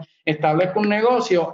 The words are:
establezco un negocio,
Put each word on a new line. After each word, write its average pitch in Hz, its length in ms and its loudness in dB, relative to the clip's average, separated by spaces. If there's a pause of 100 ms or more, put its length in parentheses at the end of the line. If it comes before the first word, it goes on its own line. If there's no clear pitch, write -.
(260)
establezco 160 540 0
un 208 100 0
negocio, 208 640 0